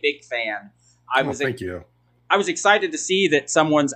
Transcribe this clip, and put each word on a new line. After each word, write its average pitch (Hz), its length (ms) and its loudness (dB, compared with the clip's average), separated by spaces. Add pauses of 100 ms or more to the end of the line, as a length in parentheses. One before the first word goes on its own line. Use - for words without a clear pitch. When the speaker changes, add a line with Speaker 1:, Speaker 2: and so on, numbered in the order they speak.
Speaker 1:
big 143 220 -4
fan. 107 460 -8 (400)
I 131 100 4
Speaker 2:
Oh, 143 80 -2
Speaker 1:
was 127 100 -8
Speaker 2:
thank 131 160 -2
Speaker 1:
ex- - 60 -14
Speaker 2:
you. 90 240 -10 (440)
Speaker 1:
I 180 60 4
was 196 140 0
excited 196 420 2
to 151 60 -8
see 190 320 0
that 147 200 0
someone's 151 460 2